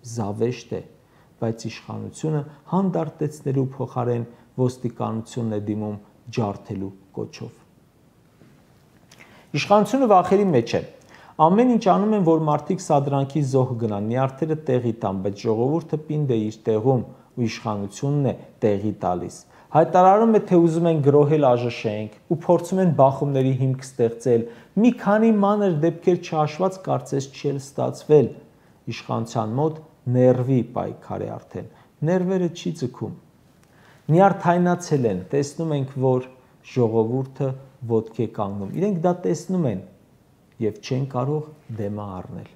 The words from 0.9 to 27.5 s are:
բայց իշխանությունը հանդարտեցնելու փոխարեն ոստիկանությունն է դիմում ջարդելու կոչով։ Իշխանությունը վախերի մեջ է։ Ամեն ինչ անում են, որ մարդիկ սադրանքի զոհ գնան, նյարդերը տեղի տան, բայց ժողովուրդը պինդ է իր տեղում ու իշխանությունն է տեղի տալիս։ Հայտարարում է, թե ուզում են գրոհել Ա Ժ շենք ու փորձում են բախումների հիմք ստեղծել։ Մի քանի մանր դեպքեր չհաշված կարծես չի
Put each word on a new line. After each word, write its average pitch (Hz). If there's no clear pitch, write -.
բայց 117
իշխանությունը 107
հանդարտեցնելու 151
փոխարեն 120
ոստիկանությունն 117
է 107
դիմում 107
ջարդելու 98
կոչով։ -
Իշխանությունը 214
վախերի 196
մեջ 147
է։ 87
Ամեն 233
ինչ 220
անում 202
են, 196
որ 160
մարդիկ 147
սադրանքի 139
զոհ 127
գնան, 107
նյարդերը 135
տեղի 120
տան, 98
բայց 98
ժողովուրդը 139
պինդ 151
է 113
իր 107
տեղում 110
ու 123
իշխանությունն 120
է 110
տեղի 104
տալիս։ 87
Հայտարարում 185
է, 202
թե 180
ուզում 170
են 151
գրոհել 143
Ա 123
Ժ 120
շենք 107
ու 151
փորձում 175
են 170
բախումների 135
հիմք 131
ստեղծել։ 117
Մի 240
քանի 220
մանր 202
դեպքեր 170
չհաշված 165
կարծես 135
չի -